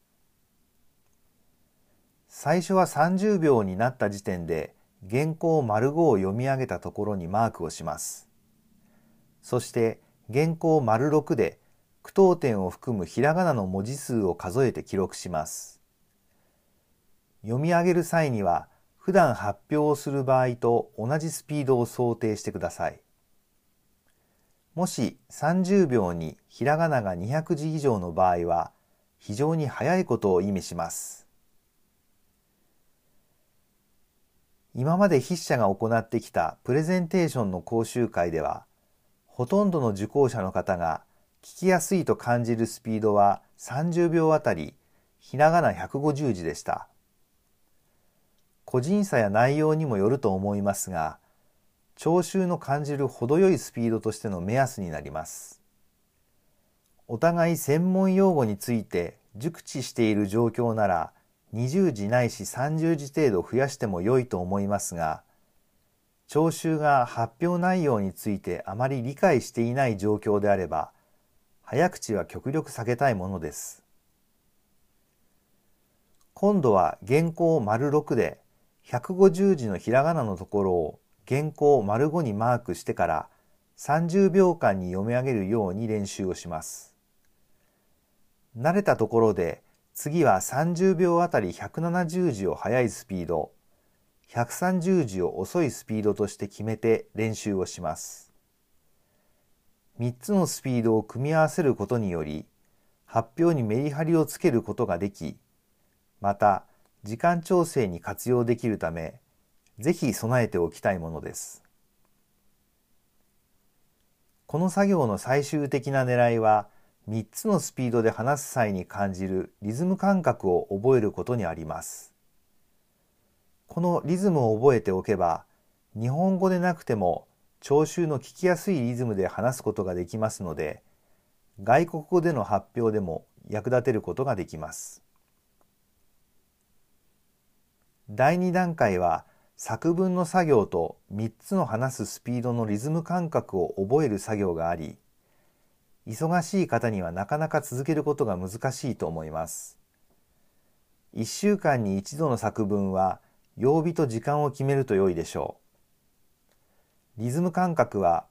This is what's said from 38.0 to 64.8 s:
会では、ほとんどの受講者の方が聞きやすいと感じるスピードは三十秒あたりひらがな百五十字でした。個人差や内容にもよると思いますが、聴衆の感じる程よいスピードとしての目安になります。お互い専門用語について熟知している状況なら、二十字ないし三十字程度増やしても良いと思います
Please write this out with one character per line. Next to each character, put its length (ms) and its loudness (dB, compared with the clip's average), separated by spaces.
会 240 0
で 80 -2
は、 260 -4
ほ 180 -6
と 200 2
ん 60 0
ど 100 0
の 80 2
受 180 -2
講 220 4
者 120 -4
の 120 -4
方 240 -2
が 260 -4
聞 160 -20
き 80 -2
や 140 4
す 140 -4
い 100 0
と 100 2
感 300 -2
じ 100 0
る 100 0
ス 160 -8
ピ 100 -8
ー 100 -2
ド 120 2
は 280 4
三 340 -4
十 180 2
秒 240 4
あ 60 4
た 140 0
り 200 -8
ひ 160 -14
ら 160 6
が 100 4
な 120 4
百 260 -6
五 140 2
十 180 0
字 140 -4
で 100 -4
し 80 -16
た。 240 -6
個 160 -2
人 240 0
差 140 -2
や 120 4
内 280 4
容 180 2
に 100 -2
も 120 -2
よ 100 4
る 120 2
と 140 2
思 220 -2
い 60 -2
ま 120 0
す 160 -8
が、 300 -6
聴 220 2
衆 240 -2
の 100 -2
感 260 -4
じ 140 -4
る 100 0
程 300 0
よ 140 6
い 80 2
ス 140 -14
ピ 80 -4
ー 100 0
ド 80 0
と 120 -4
し 60 -6
て 100 -8
の 140 -4
目 120 -4
安 280 0
に 80 -6
な 100 -8
り 120 -12
ま 160 -8
す。 340 -18
お 120 -6
互 340 2
い 40 -2
専 360 2
門 220 2
用 180 6
語 100 2
に 140 -2
つ 160 -4
い 100 0
て 360 -4
熟 260 -8
知 200 -8
し 100 -12
て 160 2
い 60 2
る 100 2
状 220 0
況 260 -2
な 140 0
ら、 240 -2
二 160 -4
十 220 2
字 160 -6
な 160 2
い 80 0
し 160 -10
三 320 -4
十 160 2
字 180 -8
程 160 4
度 180 0
増 120 0
や 100 2
し 80 -12
て 80 -6
も 160 -2
良 180 4
い 60 -2
と 140 -4
思 200 -2
い 80 -2
ま 120 0
す 160 -8